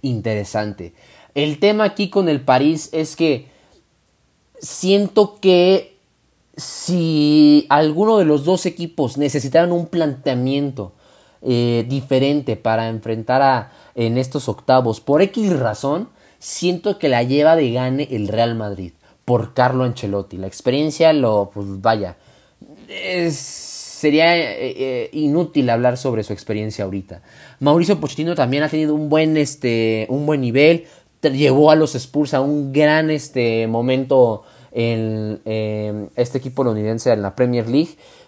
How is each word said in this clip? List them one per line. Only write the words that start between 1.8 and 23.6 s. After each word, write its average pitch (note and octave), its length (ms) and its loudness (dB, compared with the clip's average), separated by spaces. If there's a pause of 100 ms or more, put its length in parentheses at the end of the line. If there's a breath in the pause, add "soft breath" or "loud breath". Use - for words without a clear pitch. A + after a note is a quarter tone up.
aquí G3+ 260 -2
con F#3+ 200 0
el D3 100 0
París C3+ 540 0
es D#3+ 240 -6
que D#3 360 -2 (1040 soft breath)
siento G3+ 840 0
que F#3 560 4 (580)
si D3+ 1120 4
alguno D#3 480 4
de F#3+ 80 4
los D3+ 200 2
dos F#3 200 0
equipos D#3+ 520 -6
necesitaran D3 560 0
un E3+ 140 -2
planteamiento, C3+ 1040 -4 (500 soft breath)
eh, A#2+ 440 0
diferente C3+ 680 -2
para A2+ 320 -2
enfrentar A2+ 540 -2
a, C3 300 0 (240 soft breath)
en A#2 220 -2
estos C3 320 -4
octavos, A#2+ 520 0
por D3 200 2
X G3 380 0
razón, C#3 500 -4 (300 soft breath)
siento F3+ 580 -4
que D3+ 120 -2
la A#2+ 120 2
lleva D3 340 4
de C#3+ 180 0
gane B2+ 360 -4
el G#2+ 200 -4
Real A#2 260 0
Madrid, G2+ 380 -8 (320 soft breath)
por A2+ 280 0
Carlo B2+ 300 2
Ancelotti. G2+ 540 -6
La F#2+ 100 -10
experiencia, D3+ 680 0
lo, G#2+ 400 2
pues, G2 280 -10
vaya, G2+ 340 0 (720 soft breath)
es, F3 480 -4
sería, - 1000 0